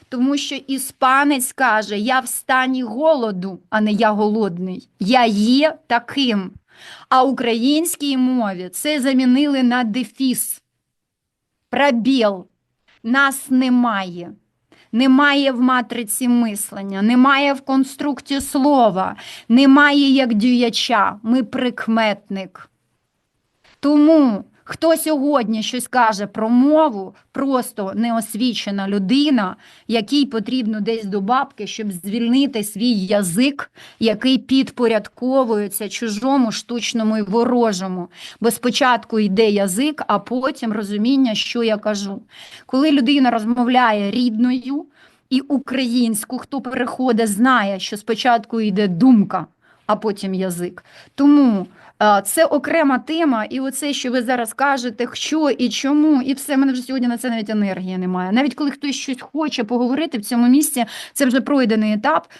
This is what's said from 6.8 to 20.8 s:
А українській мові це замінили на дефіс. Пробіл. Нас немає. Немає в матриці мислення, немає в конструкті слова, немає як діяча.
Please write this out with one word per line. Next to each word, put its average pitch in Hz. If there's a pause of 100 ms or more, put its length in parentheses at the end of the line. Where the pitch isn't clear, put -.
А 262
українській 269
мові 220
це 302
замінили 262
на 247
дефіс. 240 (1080)
Пробіл. 233 (580)
Нас 269
немає. 226 (600)
Немає 269
в 240
матриці 247
мислення, 208
немає 269
в 269
конструкті 269
слова, 233 (340)
немає 277
як 262
діяча. 226